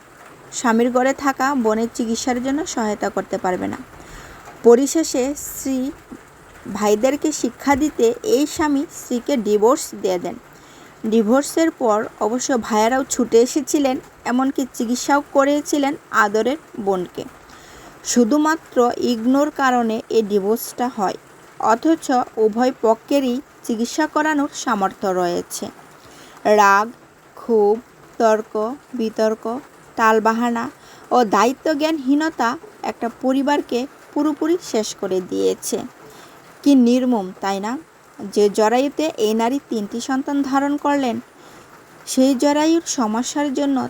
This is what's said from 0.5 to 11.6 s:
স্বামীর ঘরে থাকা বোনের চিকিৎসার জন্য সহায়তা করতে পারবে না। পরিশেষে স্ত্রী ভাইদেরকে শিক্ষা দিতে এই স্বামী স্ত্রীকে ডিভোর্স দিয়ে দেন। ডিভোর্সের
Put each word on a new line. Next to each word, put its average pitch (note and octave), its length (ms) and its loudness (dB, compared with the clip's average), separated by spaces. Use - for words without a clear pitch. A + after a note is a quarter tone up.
স্বামীর A#3+ 380 2
ঘরে B3+ 220 2
থাকা C4+ 420 -2
বোনের A3 380 0
চিকিৎসার A#3+ 500 -4
জন্য C#4 220 -2
সহায়তা G#3+ 440 -4
করতে F#3+ 280 -6
পারবে F#3+ 300 -2
না। G3+ 100 -8
পরিশেষে C4+ 720 4
স্ত্রী C4 540 -6
ভাইদেরকে G#3+ 580 0
শিক্ষা C#4 440 -2
দিতে B3+ 380 0
এই B3+ 240 2
স্বামী D4 440 -2
স্ত্রীকে B3+ 460 -4
ডিভোর্স G#3 640 2
দিয়ে F#3 180 -2
দেন। F3 160 -8
ডিভোর্সের B3 680 2